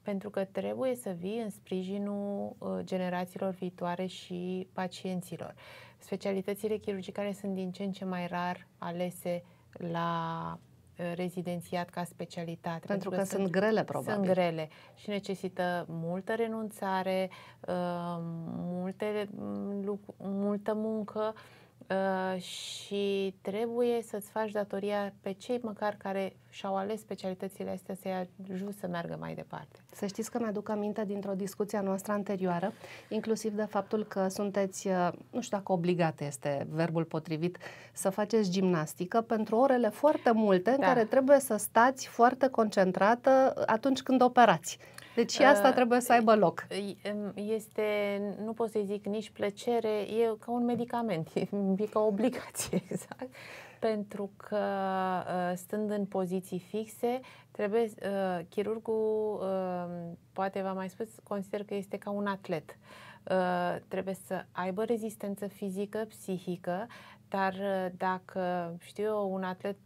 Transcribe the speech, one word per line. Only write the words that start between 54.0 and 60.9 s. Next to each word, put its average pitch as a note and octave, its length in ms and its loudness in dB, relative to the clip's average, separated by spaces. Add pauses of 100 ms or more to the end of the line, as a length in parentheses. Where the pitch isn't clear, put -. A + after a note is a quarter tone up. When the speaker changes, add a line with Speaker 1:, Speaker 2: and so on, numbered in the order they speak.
Speaker 1:
că, - 200 -6 (720)
uh, F3+ 300 0
stând G#3+ 340 -4
în G3+ 140 0
poziții F#3 540 -2
fixe, A3 600 -4 (320)
trebuie, G#3+ 300 0
uh, G3 680 -2
chirurgul, G#3+ 920 0
uh, F3+ 680 -2 (220)
poate F#3+ 280 -2
v-am F#3+ 140 -2
mai F#3+ 140 -4
spus, A3 180 -8 (160)